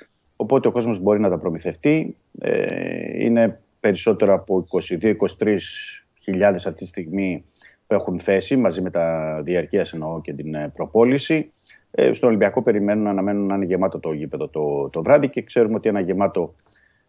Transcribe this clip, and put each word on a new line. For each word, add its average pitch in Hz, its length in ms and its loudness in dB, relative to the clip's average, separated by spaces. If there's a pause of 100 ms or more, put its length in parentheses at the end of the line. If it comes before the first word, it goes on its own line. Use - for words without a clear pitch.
(360)
Οπότε 120 320 2
ο 104 40 2
κόσμος 117 260 -2
μπορεί 104 220 2
να 104 80 2
τα 90 100 0
προμηθευτεί. 85 800 -2 (240)
Ε, - 840 -4
είναι 117 360 2 (200)
περισσότερο 98 540 2
από 92 240 0
είκοσι 90 380 -4
δύο, 107 140 2
είκοσι 95 280 0
τρεις - 520 -2 (300)
χιλιάδες 95 460 0
αυτή 87 120 -6
τη 101 80 -12
στιγμή 90 580 -6 (420)
που - 80 0
έχουν 92 260 -2
θέση 98 360 0
μαζί 95 260 2
με 92 80 -4
τα 80 520 -2
διαρκείας, 85 500 -2
εννοώ, 80 280 -8
και - 120 -10
την, 73 220 -10
ε, 76 200 -8
προπόληση. 127 760 2 (400)
Ε, 127 220 4
στον 123 160 2
Ολυμπιακό 113 340 2
περιμένουν, 104 440 0
αναμένουν 101 400 -2
να 98 80 -2
είναι 98 100 0
γεμάτο 90 340 0
το 78 140 -6
γήπεδο 73 360 -6
το, 71 400 -2
το 80 140 -6
βράδυ 139 260 4
και 127 140 -6
ξέρουμε 113 320 2
ότι 110 140 -2
ένα 104 120 0
γεμάτο 92 540 -2 (540)